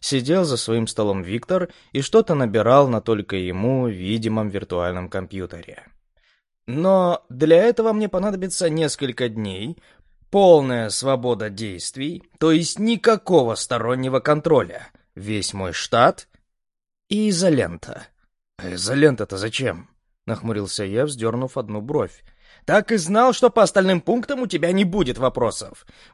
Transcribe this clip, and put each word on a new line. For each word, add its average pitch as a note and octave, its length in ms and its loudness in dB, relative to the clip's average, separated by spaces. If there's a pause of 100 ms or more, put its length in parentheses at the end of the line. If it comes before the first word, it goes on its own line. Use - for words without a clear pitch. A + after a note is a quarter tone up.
сидел C#3+ 440 0
за C3+ 140 -2
своим A2+ 280 -2
столом G2+ 360 -2
Виктор E3+ 480 -4 (220)
и C3+ 100 -2
что-то A3 320 2
набирал B2 540 4
на A2+ 120 0
только G2+ 360 -2
ему G2+ 520 -2
видимом G#2+ 640 -4
виртуальном F2+ 580 -4
компьютере. F2+ 760 -12 (800)
Но F3 640 2
для D#3 320 6
этого A3+ 320 2
мне G#3+ 160 -2
понадобится F#3+ 580 -4
несколько C#3 640 -4
дней, G#2+ 480 -8 (500)
полная C#3 640 4
свобода A#2+ 580 -2
действий, G#2 760 -10 (140)
то D#3+ 140 4
есть D#3+ 260 0
никакого F#3+ 760 2
стороннего B2+ 680 -2
контроля, D3 680 0 (240)
весь G2+ 400 -6
мой F#2+ 180 -6
штат - 560 2 (800)
и G#3+ 220 0
изолента. D3 800 -2 (500)
«А F2+ 160 -10
изолента-то A2+ 640 2
зачем?» G#2+ 500 -6 (380)
нахмурился G#2 580 -6
я, G#2 200 -2
вздернув B2 520 -4
одну G#2+ 240 -8
бровь. A#2+ 440 -6 (400)
«Так G#3 280 0
и A3+ 40 2
знал, G#3+ 360 2
что - 180 4
по A3+ 120 4
остальным F#3+ 380 2
пунктам B3 420 -2
у A#3+ 40 -4
тебя E3+ 260 -2
не G3 120 2
будет E3 340 -2
вопросов», - 680 -2 (260)